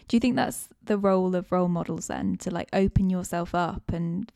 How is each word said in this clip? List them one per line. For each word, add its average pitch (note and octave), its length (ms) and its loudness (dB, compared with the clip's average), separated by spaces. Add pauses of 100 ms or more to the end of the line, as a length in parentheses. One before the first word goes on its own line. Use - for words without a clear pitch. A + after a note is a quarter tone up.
Do - 80 2
you A#3 40 6
think B3 160 2
that's - 340 -2 (140)
the G#3 140 0
role F#3+ 380 4
of F3+ 160 -2
role F3+ 160 2
models E3+ 400 -4
then, F#3+ 300 -2
to, - 140 -6
like, E3+ 220 -6
open G3 360 2
yourself F3+ 460 -2
up E3+ 360 -2
and E3+ 440 -4